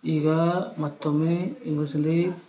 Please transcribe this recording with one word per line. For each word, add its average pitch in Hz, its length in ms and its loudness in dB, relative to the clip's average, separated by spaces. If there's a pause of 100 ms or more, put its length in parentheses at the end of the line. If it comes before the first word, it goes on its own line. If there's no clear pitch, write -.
ಈಗ 156 240 0 (500)
ಮತ್ತೊಮ್ಮೆ 151 560 0 (320)
ಇಂಗ್ಲಿಷಲ್ಲಿ 151 640 0 (180)